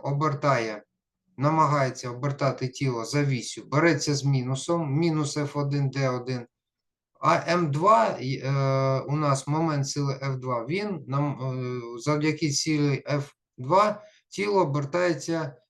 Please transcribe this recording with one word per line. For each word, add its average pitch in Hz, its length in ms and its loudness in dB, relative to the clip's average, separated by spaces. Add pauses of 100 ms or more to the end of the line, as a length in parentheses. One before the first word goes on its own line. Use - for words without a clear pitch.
обертає, 139 800 0 (540)
намагається 139 760 2
обертати 135 580 -2
тіло 123 360 -2
за 147 200 0
вісю, 123 400 -4
береться 151 500 2
з 131 100 -2
мінусом, 139 720 0
мінус 156 380 2
Ф 147 200 -4
один 139 340 0
Д 135 180 0
один. 127 380 -4 (720)
А 160 320 2
М 175 180 2
два, 208 500 4
е, 135 800 0
у 143 160 -2
нас 139 300 0
момент 147 420 0
сили 143 340 -2
Ф 135 140 -2
два, 123 300 -4
він 185 420 -4
нам, 139 340 -2
е, 127 380 -4 (180)
завдяки 151 540 0
силі 147 560 0
Ф 139 240 -2 (260)
два 190 440 2 (260)
тіло 202 320 0
обертається 156 960 0 (140)